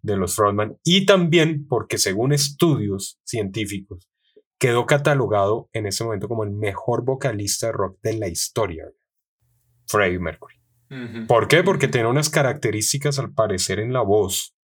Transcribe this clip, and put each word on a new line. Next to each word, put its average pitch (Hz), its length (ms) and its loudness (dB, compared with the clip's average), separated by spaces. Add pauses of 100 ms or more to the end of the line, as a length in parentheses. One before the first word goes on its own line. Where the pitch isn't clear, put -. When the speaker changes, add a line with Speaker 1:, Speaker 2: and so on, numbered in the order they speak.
Speaker 1:
de 101 140 0
los 92 200 -2
frontman, 104 480 0
y 190 200 4
también 165 640 4
porque, 110 300 -4
según 107 340 0
estudios 120 920 -2
científicos, 101 840 -8 (500)
quedó 120 280 2
catalogado 117 880 2
en 107 140 -4
ese 98 180 -4
momento 107 240 -6
como 113 160 -4
el 101 80 -4
mejor 107 520 -2
vocalista 120 640 -2
de 113 60 -2
rock 95 300 -4
de 110 140 0
la 101 120 -4
historia, 85 560 -4 (1000)
Freddie 95 320 2
Mercury. 82 360 -8 (360)
Speaker 2:
Ujú. 117 360 -10
Speaker 1:
¿Por 113 220 4
qué? 160 140 6
Porque 160 240 2
Speaker 2:
Ujú. 110 60 -2
Speaker 1:
tenía 117 160 2
unas 147 220 0
características, 139 880 0
al 117 160 -6
parecer, 98 460 0
en 120 120 -4
la 127 100 0
voz 98 520 0 (100)